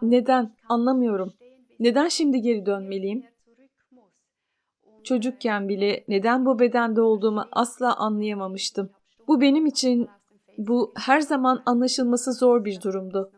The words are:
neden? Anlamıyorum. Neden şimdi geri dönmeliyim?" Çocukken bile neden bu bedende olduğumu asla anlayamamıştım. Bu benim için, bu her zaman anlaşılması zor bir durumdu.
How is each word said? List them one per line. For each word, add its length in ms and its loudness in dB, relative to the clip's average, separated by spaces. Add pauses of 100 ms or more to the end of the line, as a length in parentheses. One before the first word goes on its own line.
neden? 540 2 (120)
Anlamıyorum. 640 0 (480)
Neden 280 2
şimdi 320 0
geri 260 0
dönmeliyim?" 580 -4 (1800)
Çocukken 640 -2
bile 400 -2
neden 380 0
bu 120 2
bedende 420 2
olduğumu 520 0
asla 440 -2
anlayamamıştım. 920 -4 (380)
Bu 120 4
benim 260 4
için, 420 0 (500)
bu 380 -2
her 240 2
zaman 460 0
anlaşılması 680 0
zor 320 4
bir 160 -6
durumdu. 580 -6